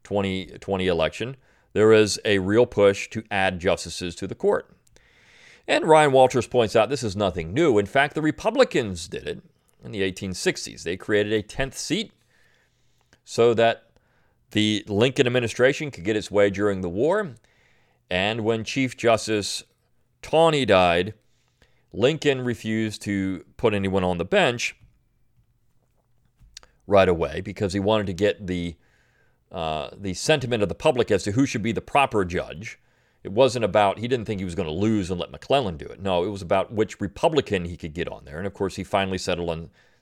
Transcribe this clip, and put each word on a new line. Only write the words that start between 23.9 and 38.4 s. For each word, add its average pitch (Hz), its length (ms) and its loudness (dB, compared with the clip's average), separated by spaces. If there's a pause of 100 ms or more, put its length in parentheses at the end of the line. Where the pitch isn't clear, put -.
on 90 140 0
the 85 80 -4
bench 143 500 0 (2000)
right 98 220 4
away 82 320 0
because 98 320 -6
he 101 80 -2
wanted 104 280 0
to 98 60 -6
get 98 340 -2
the, 87 280 -4 (800)
uh, 78 440 -6
the 101 160 -6
sentiment 120 480 0
of 101 60 2
the 90 80 -4
public 127 340 2
as 101 140 2
to 104 80 -4
who 131 140 2
should 117 180 -4
be 117 80 -2
the 92 80 -4
proper 120 460 0
judge. 85 520 -8 (460)
It - 80 -10
wasn't 120 320 2
about, 101 360 2
he 117 100 -6
didn't 120 160 -2
think 98 160 -4
he 98 40 -6
was 87 100 -8
gonna 80 160 -4
lose 98 380 0
and 90 80 -4
let 80 140 -6
McClellan 98 460 -2
do 71 80 -12
it. - 160 -16
No, 90 240 0
it 101 40 -2
was 98 120 -8
about 95 320 -2
which 107 260 -2
Republican 101 640 -2
he 85 140 -10
could 80 160 -12
get 82 180 -6
on - 140 -18
there. 73 140 -14